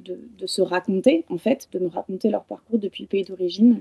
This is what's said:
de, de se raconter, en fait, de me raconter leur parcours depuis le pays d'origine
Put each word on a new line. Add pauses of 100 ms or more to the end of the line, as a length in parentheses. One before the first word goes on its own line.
de, (180)
de
se
raconter,
en
fait,
de
me
raconter
leur
parcours
depuis
le
pays
d'origine